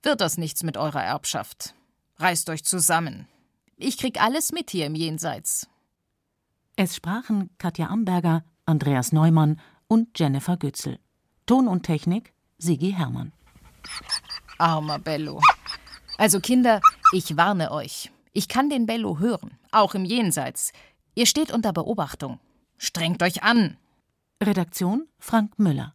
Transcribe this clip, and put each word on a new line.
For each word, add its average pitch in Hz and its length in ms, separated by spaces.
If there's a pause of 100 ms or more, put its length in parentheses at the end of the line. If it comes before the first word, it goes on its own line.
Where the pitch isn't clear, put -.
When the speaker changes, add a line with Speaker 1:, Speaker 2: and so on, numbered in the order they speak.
Speaker 1:
wird 285 160
das 170 180
nichts 165 260
mit 160 120
eurer 147 260
Erbschaft. - 720 (440)
Reißt 175 320
euch 160 160
zusammen. 165 640 (480)
Ich - 200
krieg 254 240
alles 269 300
mit 330 200
hier 170 160
im 151 60
Jenseits. 156 760 (1040)
Speaker 2:
Es 190 220
sprachen 202 600
Katja 170 300
Amberger, 180 560 (220)
Andreas 139 480
Neumann 156 480 (260)
und 226 320
Jennifer 147 380
Götzl. - 420 (460)
Ton 254 240
und 180 140
Technik 175 500 (240)
Sigi 165 340
Hermann. 131 400 (1300)
Speaker 1:
Armer 156 420
Bello. 151 400 (760)
Also 202 240
Kinder, 240 400 (320)
ich 170 240
warne 175 340
euch. 139 400 (220)
Ich - 160
kann 285 200
den 254 160
Bello 214 340
hören, 220 380 (140)
auch - 240
im 190 80
Jenseits. 175 680 (400)
Ihr 240 120
steht - 280
unter 220 180
Beobachtung. 156 680 (360)
Strengt - 460
euch - 200
an. 220 340 (680)
Speaker 2:
Redaktion 196 640 (120)
Frank 214 380
Müller. 139 380